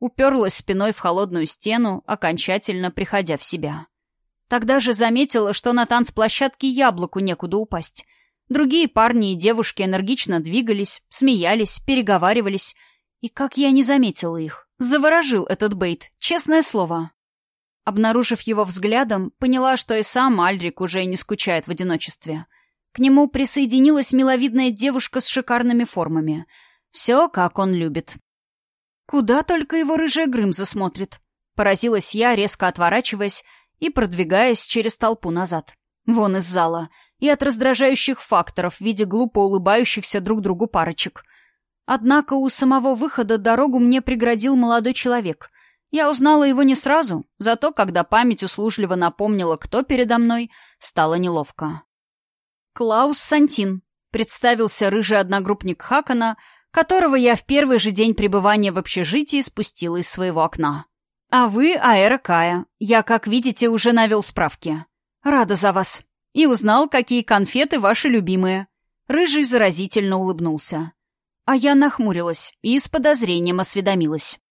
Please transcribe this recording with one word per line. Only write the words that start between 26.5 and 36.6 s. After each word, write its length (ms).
Всё, 380
как 300
он 140
любит. 440
Куда 360
только 340
его 200
рыжая 300
Грым 260
засмотрит. 680
Поразилась 600
я, 200
резко 340
отворачиваясь 760
и 120
продвигаясь 760
через 320
толпу 340
назад. 440
Вон 300
из 80
зала. 440